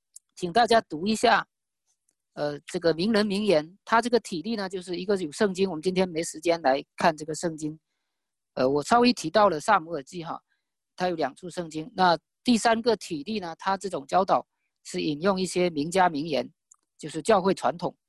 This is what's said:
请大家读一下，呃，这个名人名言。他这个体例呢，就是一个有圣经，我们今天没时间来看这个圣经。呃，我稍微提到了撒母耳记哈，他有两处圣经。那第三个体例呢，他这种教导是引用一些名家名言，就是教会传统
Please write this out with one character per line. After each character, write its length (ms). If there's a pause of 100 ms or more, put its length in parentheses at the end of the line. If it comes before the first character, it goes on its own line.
(360)
请 160
大 160
家 140
读 260
一 80
下， 320 (840)
呃， 260
这 200
个 140
名 180
人 140
名 180
言。 400
他 180
这 80
个 100
体 240
例 120
呢， 140
就 120
是 160
一 80
个 120
有 140
圣 220
经， 160
我 60
们 60
今 140
天 120
没 140
时 180
间 220
来 220 (120)
看 200
这 100
个 80
圣 240
经。 220 (760)
呃， 160
我 140
稍 160
微 120
提 180
到 200
了 100
撒 200
母 120
耳 120
记 200
哈， 180 (540)
他 120
有 80
两 200
处 140
圣 200
经。 260
那 220 (260)
第 140
三 240
个 160
体 260
例 160
呢， 180
他 200
这 120
种 160
教 200
导 200 (380)
是 180
引 200
用 180
一 60
些 240
名 200
家 200
名 180
言， 220 (480)
就 100
是 140
教 200
会 120
传 240
统 180 (140)